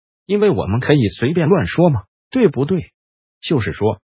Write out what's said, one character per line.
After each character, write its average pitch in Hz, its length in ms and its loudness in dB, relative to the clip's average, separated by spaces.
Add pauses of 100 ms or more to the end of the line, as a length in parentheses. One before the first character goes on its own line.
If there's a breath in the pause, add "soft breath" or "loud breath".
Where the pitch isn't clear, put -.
(260)
因 202 140 -2
为 208 100 4
我 98 160 -2
们 101 140 -2
可 143 140 0
以 131 160 4
随 131 240 -4
便 165 140 0
乱 160 180 2
说 165 240 2
嘛， 123 140 -2 (280)
对 247 160 4
不 139 180 -2
对？ 180 140 -2 (640)
就 151 180 -2
是 87 140 -4
说， 104 360 -2